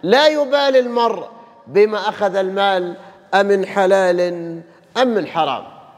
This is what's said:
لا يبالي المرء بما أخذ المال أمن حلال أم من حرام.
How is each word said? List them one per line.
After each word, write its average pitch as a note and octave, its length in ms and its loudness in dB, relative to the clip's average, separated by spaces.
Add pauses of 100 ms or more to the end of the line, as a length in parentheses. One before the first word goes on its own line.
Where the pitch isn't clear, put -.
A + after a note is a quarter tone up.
لا B3 240 4
يبالي C#4+ 520 2
المرء A#3 480 -2 (400)
بما G#3 320 2
أخذ G3 380 -4
المال F#3+ 600 -2 (380)
أمن G3 320 2
حلال F#3 540 2 (760)
أم B3 120 2
من G3+ 180 -2
حرام. C3+ 380 -4 (340)